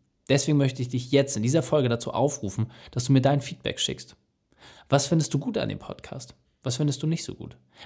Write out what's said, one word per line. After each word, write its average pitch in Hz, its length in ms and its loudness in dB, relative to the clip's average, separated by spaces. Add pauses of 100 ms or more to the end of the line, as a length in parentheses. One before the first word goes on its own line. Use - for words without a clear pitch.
(280)
Deswegen 143 300 4
möchte 131 220 2
ich 123 80 -4
dich 123 220 -4
jetzt 135 260 4
in 107 60 -2
dieser 143 200 2
Folge 139 260 2
dazu 117 240 -2
aufrufen, 110 580 -2 (220)
dass 123 120 -4
du 139 80 0
mir 135 80 6
dein 135 200 4
Feedback - 400 -6
schickst. - 360 -6 (720)
Was 139 200 4
findest 160 260 2
du 135 60 2
gut 226 180 -4
an 107 100 -2
dem 101 120 -8
Podcast? - 560 -14 (260)
Was 127 140 -2
findest 147 260 0
du 156 60 0
nicht 170 160 -2
so - 100 -10
gut? - 240 -14 (280)